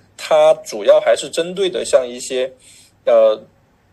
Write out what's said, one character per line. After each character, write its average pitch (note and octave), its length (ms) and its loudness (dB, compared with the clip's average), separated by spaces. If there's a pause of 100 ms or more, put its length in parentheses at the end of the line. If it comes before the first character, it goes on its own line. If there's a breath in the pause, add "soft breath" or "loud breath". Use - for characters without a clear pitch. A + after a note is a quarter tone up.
(160 soft breath)
它 D#3 380 2 (100)
主 - 200 -10
要 - 160 6
还 - 160 2
是 D3+ 120 -8
针 E3+ 260 -6
对 F#3+ 140 -4
的 A2+ 160 -6
像 B2+ 220 0
一 B2 140 -14
些， B2+ 300 -6 (540 soft breath)
呃， A2+ 380 2 (500)